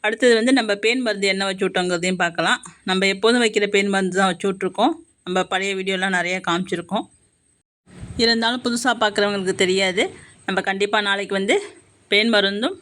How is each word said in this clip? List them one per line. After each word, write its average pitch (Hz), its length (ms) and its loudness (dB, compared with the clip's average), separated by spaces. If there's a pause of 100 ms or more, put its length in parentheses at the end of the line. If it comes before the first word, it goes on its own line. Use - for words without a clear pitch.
அடுத்தது 226 340 4
வந்து 247 200 4
நம்ம 220 120 0 (120)
பேன் 240 220 0
மருந்து 196 280 0
என்ன 196 160 -2
வச்சு 190 180 -2
விட்டோங்கிறதையும் 180 580 0
பார்க்கலாம். 175 340 0 (300)
நம்ம 190 240 0
எப்போதும் 233 320 2
வைக்கிற 214 300 0
பேன் 196 200 2
மருந்து 190 260 0
தான் 190 120 2
வச்சு 190 160 -4
விட்ருக்கோம். 196 440 0 (340)
நம்ம 185 120 0 (140)
பழைய 190 260 -2
வீடியோலாம் 190 400 -2
நிறைய 175 160 -2 (140)
காமிச்சிருக்கோம். 180 580 -4 (1160)
இருந்தாலும் 233 420 0
புதுசா 240 260 0 (100)
பார்க்குறவங்களுக்கு 202 600 0
தெரியாது. 190 400 0 (440)
நம்ம 190 120 0 (100)
கண்டிப்பா 202 280 -2 (120)
நாளைக்கு 196 300 -2
வந்து 208 160 0 (560)
பேன் 214 240 4
மருந்தும் 208 460 0